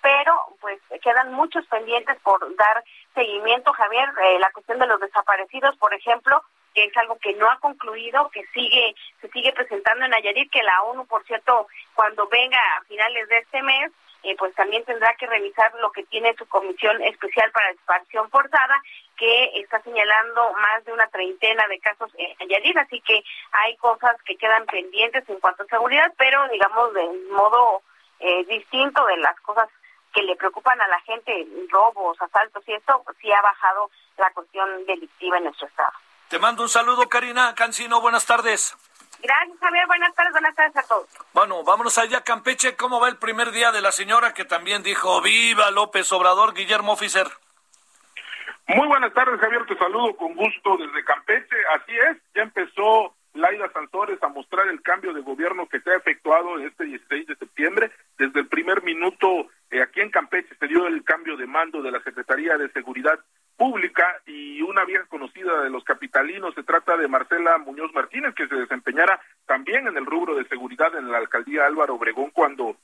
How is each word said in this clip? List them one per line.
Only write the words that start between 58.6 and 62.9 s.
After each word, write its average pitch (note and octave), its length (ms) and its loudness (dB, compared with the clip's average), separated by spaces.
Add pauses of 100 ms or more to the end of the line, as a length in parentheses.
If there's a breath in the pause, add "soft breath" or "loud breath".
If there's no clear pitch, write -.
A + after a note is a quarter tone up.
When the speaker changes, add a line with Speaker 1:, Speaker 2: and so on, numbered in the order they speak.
Speaker 3:
minuto, F3 640 -2 (220 soft breath)
eh, B2+ 120 0
aquí D3+ 180 -4
en G#3+ 100 -2
Campeche F3+ 440 -4
se - 140 -8
dio F3 180 2
el E3 160 -4
cambio D#3+ 340 -4
de B2+ 100 -10
mando D#3 360 -4
de C3 80 -8
la B2 120 -6
Secretaría C3+ 540 -4
de C#3+ 140 -4
Seguridad C3 480 -4 (380)